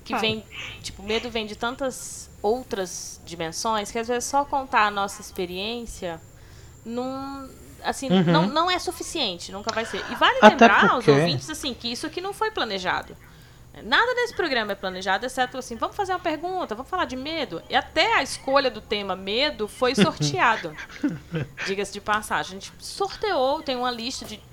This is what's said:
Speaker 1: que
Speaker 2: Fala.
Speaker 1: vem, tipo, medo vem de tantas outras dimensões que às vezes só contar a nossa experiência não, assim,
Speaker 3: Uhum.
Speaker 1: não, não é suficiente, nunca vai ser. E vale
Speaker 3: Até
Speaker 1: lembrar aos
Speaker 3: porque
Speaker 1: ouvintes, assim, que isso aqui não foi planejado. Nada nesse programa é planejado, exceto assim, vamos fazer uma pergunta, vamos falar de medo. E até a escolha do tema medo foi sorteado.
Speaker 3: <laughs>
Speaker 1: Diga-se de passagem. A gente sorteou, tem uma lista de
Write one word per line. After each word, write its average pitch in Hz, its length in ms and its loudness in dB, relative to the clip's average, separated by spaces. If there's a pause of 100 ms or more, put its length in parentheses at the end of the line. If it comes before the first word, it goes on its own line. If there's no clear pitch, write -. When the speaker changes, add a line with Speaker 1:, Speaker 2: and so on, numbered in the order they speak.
Speaker 1:
que - 100 -18
Speaker 2:
Fala. 226 80 0
Speaker 1:
vem, 220 220 0 (380)
tipo, - 220 -12
medo 226 260 -2
vem 226 160 -2
de 208 100 -8
tantas - 720 -6 (140)
outras 208 840 -2
dimensões 175 680 -2
que 233 80 -2
às 226 80 -4
vezes 240 200 0
só 285 180 2
contar 262 420 2
a 202 40 2
nossa 202 300 -4
experiência 190 1000 -6 (640)
não, 262 640 -8 (360)
assim, 262 280 -2
Speaker 3:
Uhum. 277 120 6
Speaker 1:
não, 175 240 6
não 330 240 2
é 359 80 2
suficiente, 240 720 -4
nunca 208 200 -6
vai 220 140 -2
ser. 208 240 -6
E 233 60 -6
vale 392 260 4
Speaker 3:
Até 254 240 12
Speaker 1:
lembrar 220 200 8
aos 453 60 6 (140)
Speaker 3:
porque 151 60 8
Speaker 1:
ouvintes, 151 400 4
assim, 277 240 -6
que 233 160 -8
isso 240 160 -6
aqui 311 120 -6
não 392 140 -6
foi 440 160 0
planejado. 196 680 -2 (680)
Nada 370 320 4
nesse 466 200 -2
programa 240 380 0
é - 20 -2
planejado, 190 500 -2
exceto 254 320 -2
assim, 240 200 -8
vamos 339 180 -4
fazer 381 160 -2
uma 359 80 -2
pergunta, 330 560 -2
vamos 247 140 -12
falar 359 160 0
de 254 100 -8
medo. 262 540 -6
E - 60 -2
até 330 420 2
a 294 60 2
escolha 269 460 2
do 214 120 -8
tema 196 340 -2
medo 214 540 -2
foi 254 260 0
sorteado. 285 760 2 (280)
Speaker 3:
<laughs> 165 540 -4 (100)
Speaker 1:
Diga-se 196 280 -4
de 202 80 -10
passagem. 196 560 -2
A - 20 -12
gente - 200 -14
sorteou, 320 840 0
tem 269 160 -2
uma 247 140 0
lista 233 340 -6
de 208 160 -12 (120)